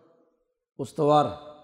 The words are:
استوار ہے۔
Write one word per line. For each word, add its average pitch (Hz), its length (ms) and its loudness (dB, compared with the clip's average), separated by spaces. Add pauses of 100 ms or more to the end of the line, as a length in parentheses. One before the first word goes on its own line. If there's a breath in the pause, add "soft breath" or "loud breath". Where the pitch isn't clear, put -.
(800)
استوار 147 460 0
ہے۔ 101 200 -10 (200)